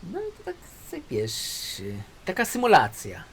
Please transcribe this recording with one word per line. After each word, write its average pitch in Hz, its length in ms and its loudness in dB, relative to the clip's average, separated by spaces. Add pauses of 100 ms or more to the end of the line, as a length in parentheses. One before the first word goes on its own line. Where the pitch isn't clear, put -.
No 214 160 -8
i 427 180 -6
to - 60 -20
tak 359 120 -8 (360)
sobie, 311 100 -8 (100)
wiesz, - 680 -4 (440)
taka 226 200 0
symulacja. 131 880 4